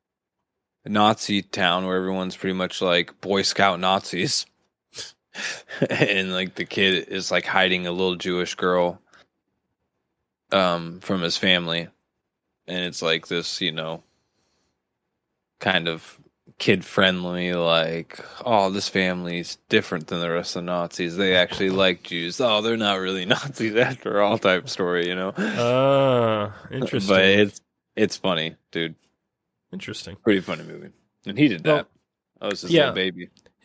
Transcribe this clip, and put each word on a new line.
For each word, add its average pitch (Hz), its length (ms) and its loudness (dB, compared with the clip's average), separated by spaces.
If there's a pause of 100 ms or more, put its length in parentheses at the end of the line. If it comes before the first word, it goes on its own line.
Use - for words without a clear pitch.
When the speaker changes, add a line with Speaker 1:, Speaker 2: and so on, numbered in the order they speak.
(840)
Speaker 1:
Nazi 104 560 2
town 92 440 0
where 92 120 0
everyone's 92 400 -2
pretty 95 160 -2
much, 92 280 -4
like, 87 380 0
Boy 98 220 0
Scout 98 380 2
Nazis. 95 640 0 (480)
<laughs> - 320 -16 (640)
And, 101 420 0
like, 92 240 -4
the 87 80 -6
kid 95 460 2
is, 95 220 -6
like, 90 140 0
hiding 92 420 2
a 87 40 -4
little 92 240 0
Jewish 90 400 -4
girl, 90 460 0 (1500)
um, 87 480 0
from 95 200 -2
his 85 140 -2
family. 85 540 0 (800)
And 90 180 -4
it's, 85 160 -8
like, 82 260 -2
this, 85 320 -4
you 85 140 -2
know, 80 300 -8 (1600)
kind 87 300 0
of - 320 -10 (360)
kid-friendly, 90 960 0
like, 82 640 0 (280)
"Oh, 104 240 4
this 98 180 -2
family's 90 680 -2 (100)
different 92 400 0
than 87 140 -4
the 85 100 -2
rest 87 240 -4
of 90 60 -6
the 87 60 -8
Nazis. 87 500 -4
They 95 180 2
actually 90 360 2
like 92 320 2
Jews. 85 360 -6
Oh, 110 220 2
they're 113 160 0
not 101 220 0
really 95 260 -4
<laughs> - 0 -
Nazis 117 500 -2
after 117 460 2
all," 104 160 4
type 92 320 2
story, 87 400 0
you 90 60 -4
know? 92 220 -4
Speaker 2:
Ah, 127 1160 2 (160)
interesting. 104 420 0
Speaker 1:
But 95 120 6
it's, 101 360 4 (360)
it's 107 180 2
funny, 80 400 -2 (160)
dude. 82 240 -4 (800)
Speaker 2:
Interesting. 107 500 -12
Speaker 1:
Pretty 101 160 4
funny 82 240 -6
movie. 80 280 -16 (340)
And 101 120 -8
he 143 120 4
did 85 160 -4
Speaker 2:
Well, - 120 4
Speaker 1:
that. 85 100 -6 (520)
That 104 120 -6
was 92 100 -6
his 123 100 -8
Speaker 2:
yeah. 165 120 6
Speaker 1:
little 127 120 0
baby. 90 340 -4 (360)